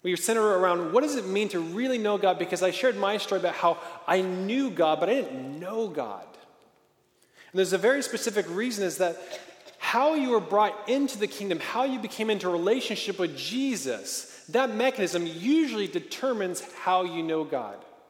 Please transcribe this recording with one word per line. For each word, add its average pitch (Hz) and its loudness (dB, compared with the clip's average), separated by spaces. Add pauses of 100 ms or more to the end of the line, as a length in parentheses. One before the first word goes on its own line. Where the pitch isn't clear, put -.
We 180 0
centered 214 2
around, 175 2
what 240 6
does 294 0
it 202 -4
mean 196 0
to 185 -2
really 226 -2
know 208 2
God? 180 4
Because 170 -2
I 185 4
shared 233 0
my 202 0
story 196 -2
about 170 0
how 170 4 (280)
I 185 4
knew 196 0
God, 156 2
but 175 2
I 233 4
didn't 135 -4
know 208 -4
God. 110 -6 (1300)
And 185 -2
there's 180 4
a 190 2
very 254 4
specific 208 -2
reason, 202 -2
is 156 -2
that 175 0 (600)
how 285 4
you 262 2
were 226 4
brought 196 2
into 262 0
the 208 0
kingdom, 196 -4
how - -2
you 262 0
became 220 -4
into 185 0
relationship 185 0
with 165 -2
Jesus, 143 -4
that 240 2
mechanism 208 0
usually 214 2
determines 190 -2 (220)
how 185 4
you 170 -2
know 160 0
God. 120 -4 (260)